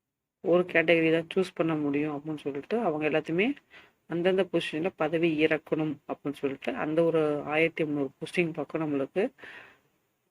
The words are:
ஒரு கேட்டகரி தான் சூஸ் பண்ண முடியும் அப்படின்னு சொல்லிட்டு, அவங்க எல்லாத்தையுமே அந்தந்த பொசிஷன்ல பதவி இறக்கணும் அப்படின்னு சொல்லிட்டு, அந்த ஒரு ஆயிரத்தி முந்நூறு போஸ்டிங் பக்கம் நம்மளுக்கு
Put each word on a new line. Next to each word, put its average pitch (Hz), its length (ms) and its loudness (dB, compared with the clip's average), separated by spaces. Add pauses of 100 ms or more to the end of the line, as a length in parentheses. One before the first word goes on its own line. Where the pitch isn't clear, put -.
(440)
ஒரு 180 200 4
கேட்டகரி 165 460 4
தான் 165 200 0
சூஸ் 185 260 -2
பண்ண 165 180 0
முடியும் 147 400 -2
அப்படின்னு 151 300 -8
சொல்லிட்டு, 143 360 -4
அவங்க 156 260 -2
எல்லாத்தையுமே 160 420 0 (600)
அந்தந்த 185 360 2
பொசிஷன்ல 170 520 -2
பதவி 160 320 2 (100)
இறக்கணும் 156 540 0 (120)
அப்படின்னு 143 340 -6
சொல்லிட்டு, 135 360 -4
அந்த 156 300 -2
ஒரு 160 160 2 (260)
ஆயிரத்தி 156 380 0
முந்நூறு 143 280 -2
போஸ்டிங் 165 400 -2
பக்கம் 156 300 -4
நம்மளுக்கு 147 400 -2 (1080)